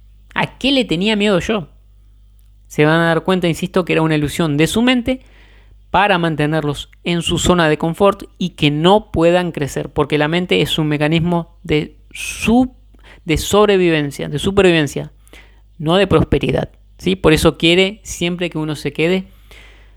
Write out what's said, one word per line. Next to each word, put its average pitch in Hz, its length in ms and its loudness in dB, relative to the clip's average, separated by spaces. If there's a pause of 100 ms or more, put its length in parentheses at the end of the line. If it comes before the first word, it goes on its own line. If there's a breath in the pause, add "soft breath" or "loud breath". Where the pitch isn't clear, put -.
(340)
¿A - 240 -4
qué 254 120 -2
le 262 140 0
tenía 185 320 -2
miedo 202 240 0
yo?". 202 280 -4 (1000)
Se - 160 0
van 160 160 4
a 165 60 2
dar 165 180 0
cuenta, 185 240 0
insisto, 180 360 -2
que 160 100 -2
era 160 80 2
una 160 120 0
ilusión 147 420 -2
de 156 120 2
su 214 120 -2
mente 254 420 0 (680 soft breath)
para 190 280 2
mantenerlos 151 680 -2 (140)
en 170 180 -2
su 170 180 -2
zona 175 300 2
de 151 100 0
confort 196 440 0 (160)
y 180 120 -4
que 147 200 0
no 175 400 2
puedan 170 400 2
crecer, 147 400 -6
porque 147 280 -2
la 147 100 0
mente 180 340 0
es - 160 -2
un 156 80 0
mecanismo 160 800 -2
de 156 340 -4 (140)
su-, - 640 -2 (480 soft breath)
de 156 140 -2
sobrevivencia, 170 920 2
de 151 100 -6
supervivencia, 165 720 2 (680 soft breath)
no 160 180 0
de 196 100 4
prosperidad, 147 640 0 (260)
¿sí? 185 200 -2
Por 160 160 2
eso 156 260 2
quiere 190 460 2
siempre 175 460 -6
que 165 80 -8
uno 156 180 -4
se 147 160 -8
quede 185 340 0 (680 soft breath)